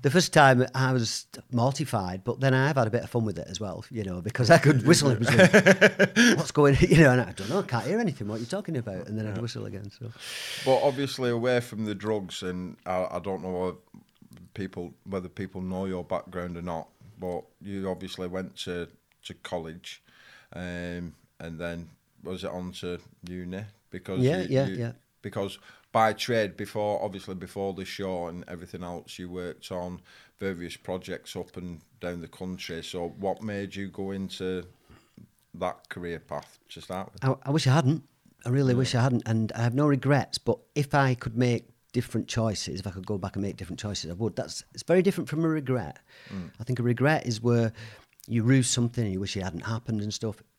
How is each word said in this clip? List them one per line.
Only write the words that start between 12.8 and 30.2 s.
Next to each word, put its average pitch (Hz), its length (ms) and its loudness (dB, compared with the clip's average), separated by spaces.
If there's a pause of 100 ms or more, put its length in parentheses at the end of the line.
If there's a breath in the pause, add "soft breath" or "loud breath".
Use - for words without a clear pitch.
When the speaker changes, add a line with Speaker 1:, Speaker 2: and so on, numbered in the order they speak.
Speaker 2:
I, 92 240 -2
I 90 80 -6
don't 90 240 -6
know 92 280 -4
if 87 40 -12 (800)
people, 92 400 -8 (100)
whether 92 240 -6
people 95 320 -10
know 92 260 -4
your 90 180 -6
background 87 520 -6
or 85 60 -10
not, 85 260 -6 (300)
but 90 240 -6 (180)
you 98 300 -6
obviously 92 380 -8
went 92 300 -8
to, 87 300 -6 (360)
to - 100 -14
college, 82 680 -10 (540 soft breath)
um, 87 580 -8 (280)
and 82 180 -12
then 85 320 -8 (320)
was 90 220 -10
it 87 60 -6
on 90 220 -8
to 87 260 -8 (300)
uni? 90 340 -8 (280)
Because 95 300 -6
Speaker 1:
Yeah, 160 220 2
Speaker 2:
you, 180 60 -6
Speaker 1:
yeah, 135 180 0
Speaker 2:
you, 190 100 -6
Speaker 1:
yeah. 117 160 -6 (300)
Speaker 2:
because 98 360 -6 (320 loud breath)
by 110 220 4
trade, 107 440 0
before, 104 460 -4
obviously 95 320 -8
before 95 380 -6
the 92 120 -8
show 92 420 -6
and 87 200 -10
everything 87 360 -14
else, 87 360 -12
you 90 120 -12
worked 90 420 -10
on 90 280 -8 (380 soft breath)